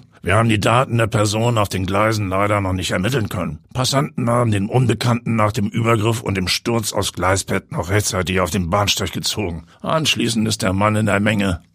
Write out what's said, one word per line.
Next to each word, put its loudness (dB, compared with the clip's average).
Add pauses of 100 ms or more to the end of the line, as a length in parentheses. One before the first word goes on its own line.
(220)
wir 0
haben 4
die 4
Daten 2
der 4
Person 0
auf 2
den -2
Gleisen 0
leider 0
noch -2
nicht -2
ermitteln 0
können. -6 (140)
Passanten -2
haben 2
den 0
Unbekannten 0
nach 2
dem -2
Übergriff 0
und -2
dem -2
Sturz -2
aus -4
Gleispad -2
noch -4
rechtzeitig 0
auf 0
den -2
Bahnsteig 0
gezogen. -6 (140)
Anschließend 0
ist -4
der 2
Mann 2
in 2
der 2
Menge 0 (140)